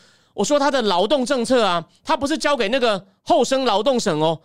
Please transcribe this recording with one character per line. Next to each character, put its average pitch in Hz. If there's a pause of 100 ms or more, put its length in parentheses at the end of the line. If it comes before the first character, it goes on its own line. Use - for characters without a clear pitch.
(360)
我 202
说 294
他 277
的 269
劳 196
动 269
政 254
策 247
啊， 175 (200)
他 311
不 277
是 294
交 285
给 226
那 262
个 220 (200)
厚 311
生 262
劳 214
动 247
省 156
哦， 160